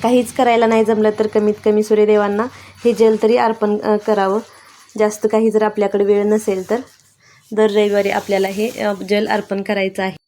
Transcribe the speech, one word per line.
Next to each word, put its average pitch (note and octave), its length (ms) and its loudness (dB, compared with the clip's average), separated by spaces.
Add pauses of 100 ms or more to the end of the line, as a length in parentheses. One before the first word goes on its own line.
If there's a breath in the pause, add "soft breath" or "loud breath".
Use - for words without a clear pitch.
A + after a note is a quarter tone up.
काहीच A#3+ 300 2
करायला A#3 320 2
नाही A3+ 200 2
जमलं, G#3+ 240 2 (100)
तर A3 80 0
कमीत G#3 260 0 (120)
कमी G#3+ 180 2
सूर्यदेवांना G#3+ 600 2 (420 loud breath)
हे A#3+ 80 2
जल A3 300 4
तरी A3+ 140 4
अर्पण, A3+ 420 0
अ, G#3 180 0
करावं. G3+ 420 0 (600 loud breath)
जास्त G#3+ 320 0
काही A3 200 2
जर G#3+ 120 0
आपल्याकडे G3+ 400 -2
वेळ G3+ 200 2
नसेल, G#3 460 -2
तर G#3+ 60 0 (800 soft breath)
दर G#3+ 160 2
रविवारी G3+ 380 0
आपल्याला G3 380 -2
हे, G#3 220 -4
अ, G#3 240 -4 (160)
जल G#3 180 0
अर्पण G3+ 340 -4
करायचं G3 420 -4
आहे. F#3 240 -8